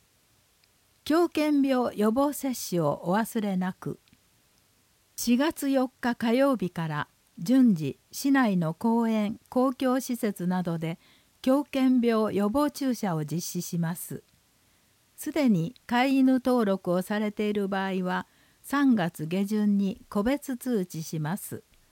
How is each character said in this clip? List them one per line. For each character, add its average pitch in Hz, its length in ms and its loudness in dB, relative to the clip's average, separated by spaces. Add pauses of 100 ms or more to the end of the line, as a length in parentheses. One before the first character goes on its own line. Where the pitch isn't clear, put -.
(1040)
狂 330 240 2
犬 302 340 2
病 254 360 0
予 214 140 2
防 277 200 2
接 277 220 -4 (160)
種 175 100 0
を 147 240 0
お 170 120 0
忘 220 260 -2
れ 202 160 -2
な 185 160 -4
く。 - 260 -12 (1160)
四 240 180 0
月 285 340 0
四 262 200 0
日 - 260 -4
火 226 180 -2
曜 269 220 4
日 185 140 -4
か 165 180 -6
ら 147 200 -6 (320)
順 233 360 6
次、 151 240 -4 (120)
市 - 200 -2
内 247 260 4
の 160 180 0
公 233 320 0
園、 214 320 -2 (100)
公 254 240 0
共 254 260 0
施 247 180 -6
設 202 280 -4
な 180 160 0
ど 170 160 -4
で 165 220 -6 (420)
狂 269 240 2
犬 262 340 2
病 226 360 2
予 202 120 2
防 285 220 0
注 269 240 -2
射 190 220 -4
を 156 100 -2
実 156 160 -4
施 - 220 -8
し - 160 -6
ま 165 160 -2
す。 - 280 -12 (920)
す - 160 -10
で 285 180 2
に 175 240 2 (140)
飼 240 180 2
い 269 120 2
犬 262 160 6
登 247 320 2
録 190 260 0
を 180 100 0
さ 208 160 -4
れ 214 140 -2
て 214 180 -4
い 208 40 -2
る 208 140 -2
場 196 200 -2
合 185 180 -2
は、 185 220 -4 (340)
三 269 340 2
月 170 300 -2
下 185 220 -2
旬 208 300 2
に 196 320 -2
個 208 120 -2
別 262 360 -2
通 233 280 -2
知 165 160 -10
し 160 180 -6
ま 156 180 -4
す。 - 260 -12 (280)